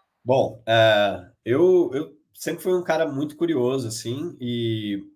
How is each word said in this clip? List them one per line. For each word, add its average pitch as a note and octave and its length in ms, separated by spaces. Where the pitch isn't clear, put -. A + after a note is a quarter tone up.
Bom, B2 400
é, G#2 600
eu, E3+ 480
eu D3+ 240
sempre - 300
fui F#3 100
um F3+ 120
cara D#3+ 200
muito C#3 320
curioso, C3 520
assim, C#3 520
e, A2+ 600